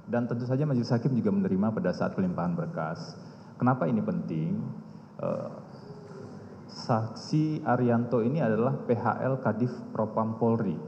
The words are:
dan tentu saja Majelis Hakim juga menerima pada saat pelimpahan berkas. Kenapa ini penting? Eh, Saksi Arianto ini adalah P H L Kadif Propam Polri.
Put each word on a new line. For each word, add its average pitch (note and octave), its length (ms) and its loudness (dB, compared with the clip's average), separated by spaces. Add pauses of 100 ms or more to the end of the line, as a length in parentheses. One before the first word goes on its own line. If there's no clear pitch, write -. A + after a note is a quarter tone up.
dan A#2+ 240 0
tentu A#2+ 160 -2
saja C3 240 2
Majelis A#2+ 240 2
Hakim B2+ 240 2
juga G#2+ 160 4
menerima G2 400 2
pada F2+ 240 0
saat F2+ 160 0
pelimpahan F2 480 0
berkas. D#2+ 560 -4 (400)
Kenapa B2+ 320 2
ini A2+ 160 2
penting? F2 560 -2 (640)
Eh, G1+ 260 -4 (1200)
Saksi D3+ 960 0
Arianto A#2+ 560 4
ini C#3 220 2
adalah A#2 400 2
P A#2+ 100 2
H A2 320 0
L C3 160 0
Kadif A2+ 320 2 (220)
Propam A2 400 0
Polri. A2+ 400 2 (120)